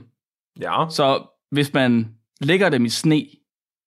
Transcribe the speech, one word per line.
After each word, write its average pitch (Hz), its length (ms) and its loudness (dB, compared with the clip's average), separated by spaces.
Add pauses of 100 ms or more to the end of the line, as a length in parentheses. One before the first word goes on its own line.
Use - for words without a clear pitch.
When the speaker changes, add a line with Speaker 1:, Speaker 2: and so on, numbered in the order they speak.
(600)
Speaker 1:
Ja. 92 300 -4
Speaker 2:
Så 139 340 0 (280)
hvis 139 220 -2
man 120 340 2 (340)
lægger 175 280 2
dem 123 160 2
i 117 40 -2
sne 156 360 0 (600)